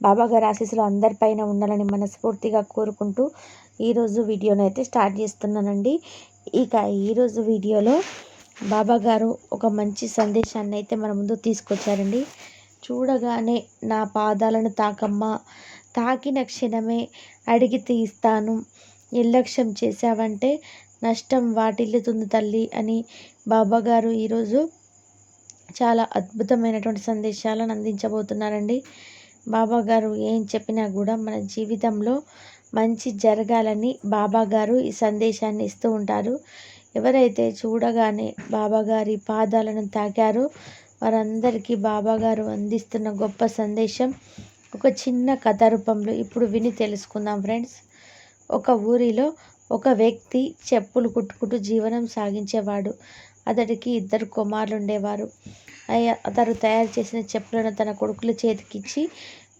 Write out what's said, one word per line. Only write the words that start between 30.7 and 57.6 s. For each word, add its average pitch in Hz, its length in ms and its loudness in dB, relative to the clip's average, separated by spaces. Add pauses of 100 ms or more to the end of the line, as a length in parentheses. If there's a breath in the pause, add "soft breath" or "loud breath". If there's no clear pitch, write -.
కూడా 202 280 -2
మన 220 240 -6
జీవితంలో 214 760 -2 (600 loud breath)
మంచి 226 380 0
జరగాలని 220 800 2 (140)
బాబాగారు 214 760 2
ఈ 233 140 0
సందేశాన్ని 214 720 0
ఇస్తూ 208 260 -4
ఉంటారు. 208 440 -2 (640 loud breath)
ఎవరైతే 240 520 4
చూడగానే 220 800 0 (220)
బాబాగారి 214 640 0
పాదాలను 220 720 0
తాకారో 220 560 0 (520 loud breath)
వారందరికీ 220 800 0
బాబాగారు 220 680 0
అందిస్తున్న 214 680 -4
గొప్ప 208 360 -2
సందేశం 220 640 -2 (600 loud breath)
ఒక 220 200 -2
చిన్న 247 420 -2
కథ 220 300 4
రూపంలో 220 480 2
ఇప్పుడు 226 340 -2
విని 220 240 0
తెలుసుకుందాం 208 720 -4
ఫ్రెండ్స్. 226 340 -4 (760 loud breath)
ఒక - 200 0 (120)
ఊరిలో 240 440 2 (440 soft breath)
ఒక 226 180 0
వ్యక్తి 233 520 2 (240)
చెప్పులు 233 440 0
కుట్టుకుంటూ 214 500 -4
జీవనం 220 480 -2
సాగించేవాడు. 202 840 -4 (560 loud breath)
అతడికి 226 420 -2
ఇద్దరు 214 360 -2
కుమారులు 214 500 -2
ఉండేవారు. 208 500 -4 (640 loud breath)
అయ్య-, 233 360 2
అతడు 226 280 2
తయారు 220 360 2
చేసిన 226 300 -4
చెప్పులను 220 540 -2